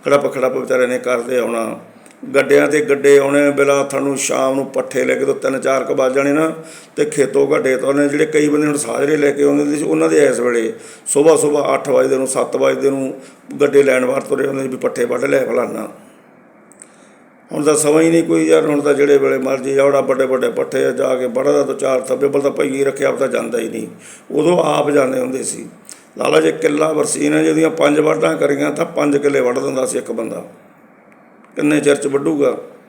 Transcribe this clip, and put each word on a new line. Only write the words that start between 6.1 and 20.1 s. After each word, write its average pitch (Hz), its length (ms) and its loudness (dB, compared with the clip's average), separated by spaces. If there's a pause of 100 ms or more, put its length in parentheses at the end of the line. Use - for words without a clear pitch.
ਜਾਣੇ 139 200 0
ਨਾ, 160 200 0 (420)
ਤੇ 151 100 2
ਖੇਤੋਂ 139 420 0
ਗੱਡੇ 131 300 0
ਤੋਂ 131 120 -2
ਉਹਨੇ 143 200 2
ਜਿਹੜੇ 147 160 0
ਕਈ 151 240 0
ਬੰਦੇ 151 180 0
ਹੁਣ 147 100 -2
ਸਾਜਰੇ 139 400 -2
ਲੈ 143 140 2
ਕੇ 139 120 0
ਆਉਂਦੇ 143 200 2
ਹੁੰਦੇ 147 140 -2
ਸੀ, 147 60 -4
ਉਹਨਾਂ 160 260 0
ਦੇ 156 160 4
ਇਸ 123 140 0
ਵੇਲੇ 117 340 -2 (340)
ਸੁਬਾਹ 147 300 4
ਸੁਬਾਹ 143 360 0
ਅੱਠ 135 160 -4
ਵਜੇ 131 280 2
ਨੂੰ, 131 100 -2
ਸੱਤ - 280 -4
ਵਜੇ 135 340 0
ਨੂੰ 135 320 -6 (400)
ਗੱਡੇ 143 220 4
ਲੈਣ 127 220 2
ਬਾਹਰ 131 160 -2
ਤੁਰੇ 135 260 -2
ਹੁੰਦੇ 135 140 -4
ਸੀ 135 60 -6
ਵੀ 127 100 -8
ਪੱਠੇ 123 280 -2
ਵੱਢ 123 200 -4
ਲਿਆ 139 200 0
ਫਲਾਨਾ। 110 440 -4 (1600)
ਹੁਣ 151 120 -6
ਤਾਂ 151 120 2
ਸਮਾਂ 151 260 2
ਹੀ 165 80 4
ਨਹੀਂ 165 140 2
ਕੋਈ 165 220 0
ਯਾਰ, 160 200 4
ਹੁਣ 147 160 0
ਤਾਂ 143 120 2
ਜਿਹੜੇ 143 240 4
ਵੇਲੇ 135 200 2
ਮਰਜ਼ੀ 131 360 -4
ਜਾਵੜਾ, 139 280 4
ਵੱਡੇ 131 240 0